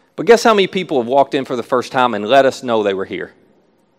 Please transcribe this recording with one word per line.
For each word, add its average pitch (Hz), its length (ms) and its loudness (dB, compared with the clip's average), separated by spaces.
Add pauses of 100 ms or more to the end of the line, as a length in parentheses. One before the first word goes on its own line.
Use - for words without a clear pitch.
(140)
But 156 120 -6
guess 226 180 4
how 226 100 4
many 190 140 2
people 170 300 -4
have 117 100 -2
walked 135 260 0
in 131 100 -2
for 131 120 -8
the 117 80 -6
first - 280 -4
time 123 220 0
and 104 120 -6
let 135 200 4
us - 160 -4
know 117 200 -2
they 98 120 0
were 95 100 -6
here? 87 300 -12 (640)